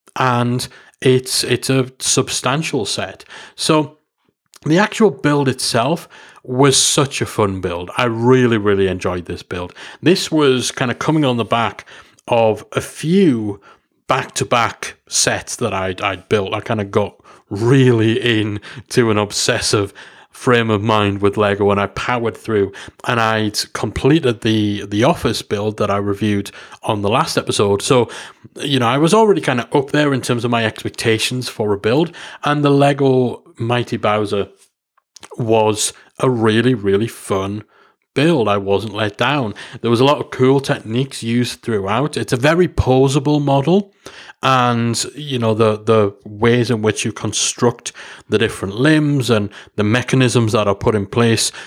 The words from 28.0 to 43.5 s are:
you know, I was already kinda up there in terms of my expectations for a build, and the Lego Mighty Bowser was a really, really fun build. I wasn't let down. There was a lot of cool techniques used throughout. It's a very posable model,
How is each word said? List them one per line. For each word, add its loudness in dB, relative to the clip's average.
you -2
know, 0
I 0
was 4
already 4
kinda -2
up 0
there 2
in 0
terms -4
of -2
my 0
expectations -4
for -4
a -2
build, 0
and 0
the 4
Lego 2
Mighty -2
Bowser -2
was 2
a 2
really, 2
really 0
fun -6
build. 2
I 2
wasn't -2
let -4
down. -2
There -2
was 4
a 6
lot 4
of -10
cool 2
techniques -4
used -2
throughout. -2
It's -4
a 0
very 2
posable 2
model, 2